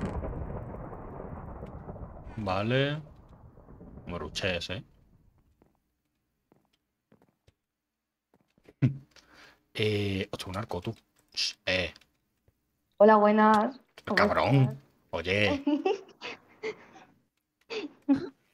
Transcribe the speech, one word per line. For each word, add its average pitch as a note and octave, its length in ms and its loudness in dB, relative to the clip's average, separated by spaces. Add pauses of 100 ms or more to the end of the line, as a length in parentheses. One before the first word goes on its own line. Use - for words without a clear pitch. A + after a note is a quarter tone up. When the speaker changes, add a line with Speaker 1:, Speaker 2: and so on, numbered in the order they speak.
(2500)
Speaker 1:
Vale. A2+ 560 0 (1120)
No F2 60 -10
me E2+ 60 -8
ruches, F2 520 -4
¿eh? F2+ 120 -8 (4000)
<laughs> C#3 260 0 (680)
Eh, G2+ 580 0
hostia, - 180 -10
un F#2 80 -6
arco, G2 240 -6
tú. A2+ 120 -6 (400)
Shh, - 220 -6 (100)
eh. F2+ 280 -2 (1040)
Speaker 2:
Hola, G#3+ 180 10
buenas. G#3+ 640 6 (260)
¿Cómo - 120 -2
Speaker 1:
Cabrón. B2+ 380 4
Speaker 2:
estás? C3+ 200 6 (360)
Speaker 1:
Oye. G2+ 540 0
Speaker 2:
<laughs> D4+ 380 0 (2500)